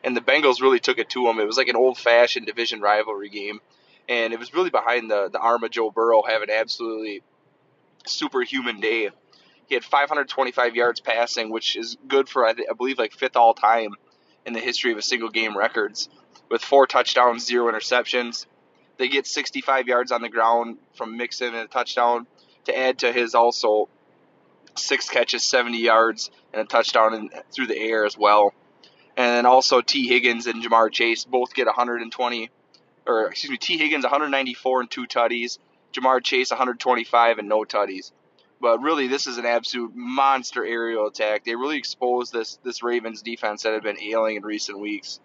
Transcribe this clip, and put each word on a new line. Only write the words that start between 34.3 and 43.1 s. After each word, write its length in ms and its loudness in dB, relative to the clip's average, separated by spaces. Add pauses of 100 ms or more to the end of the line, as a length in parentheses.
and 80 -8
two 180 -10
tutties, 500 -2 (360)
Ja'Marr 300 2
Chase 280 0
a 40 0
hundred 240 -2
twenty-five 580 2
and 120 -8
no 140 2
tutties. 480 -4 (500)
But 200 2
really, 260 0
this 200 -2
is 100 -8
an 80 -8
absolute 480 -2
monster 720 0
aerial 420 -2
attack. 360 -2
They 120 -4
really 220 -4
exposed 540 -4
this, 320 -6
this 180 -10
Ravens 400 -4